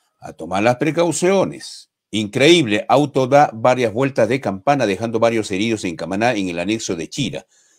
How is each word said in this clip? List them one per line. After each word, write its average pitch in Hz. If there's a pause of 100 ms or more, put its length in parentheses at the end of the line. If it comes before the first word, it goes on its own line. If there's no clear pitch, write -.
(200)
A -
tomar 90
las 123
precauciones. 165 (220)
Increíble, 110
auto 135
da 143
varias 120
vueltas 127
de 135
campana, 120
dejando 110
varios 113
heridos 107
en 85
Camaná, 101
en 95
el 85
anexo 104
de 80
Chira. 123 (320)